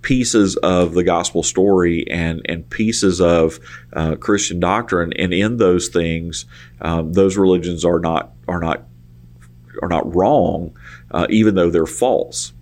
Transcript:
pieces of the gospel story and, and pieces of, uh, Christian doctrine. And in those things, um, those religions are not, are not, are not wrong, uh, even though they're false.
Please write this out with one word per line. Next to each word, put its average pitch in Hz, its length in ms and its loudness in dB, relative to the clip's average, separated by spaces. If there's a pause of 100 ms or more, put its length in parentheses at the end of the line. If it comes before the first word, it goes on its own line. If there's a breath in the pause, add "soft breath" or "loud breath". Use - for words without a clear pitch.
pieces 117 560 2
of 90 380 2
the 90 100 2
gospel 85 380 0
story 92 680 2
and, 82 360 -4
and 82 240 -8
pieces 101 500 0
of, 85 400 2 (320 loud breath)
uh, 80 240 -2
Christian 95 440 -2
doctrine. 90 540 -2
And 90 200 -2
in 107 240 0
those 90 300 2
things, 82 580 -4 (340 loud breath)
um, 82 320 -2
those 95 240 2
religions 87 480 2
are 85 140 2
not, 82 340 -2 (140)
are 87 140 -4
not, 82 240 -4 (960)
are 90 60 -6
not 85 260 -2
wrong, 87 600 0 (360 loud breath)
uh, - 180 -2
even 107 280 2
though 87 120 4
they're 82 160 2
false. - 760 -4